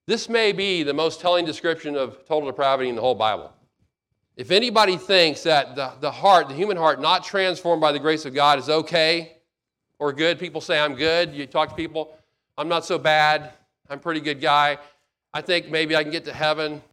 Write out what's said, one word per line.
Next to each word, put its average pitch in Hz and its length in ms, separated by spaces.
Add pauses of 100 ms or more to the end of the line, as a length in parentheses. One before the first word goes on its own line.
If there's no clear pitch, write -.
This 226 220
may 226 240
be 190 320
the 143 100
most 160 280
telling 175 240
description 156 500
of 131 300
total 151 260
depravity 131 380
in 120 60
the 110 60
whole 123 140
Bible. 101 380 (840)
If 120 160
anybody 208 460
thinks 175 460
that 139 340
the, 131 240
the 147 100
heart, 156 380
the 135 60
human 190 200
heart, 156 240
not 170 240
transformed 180 560
by 151 140
the 147 60
grace 156 260
of 131 80
God 143 260
is 127 100
okay 160 680 (600)
or 147 140
good, 156 280
people 160 200
say, 165 180
"I'm 151 180
good." 160 380
You 143 120
talk 151 240
to - 60
people, 156 420 (400)
"I'm 151 100
not 165 160
so 175 140
bad. 151 560 (360)
I'm 139 100
a - 20
pretty 160 180
good 143 220
guy. 147 360 (560)
I 151 80
think 170 280
maybe 160 260
I 156 80
can 151 80
get 165 140
to 139 80
heaven. 151 480 (120)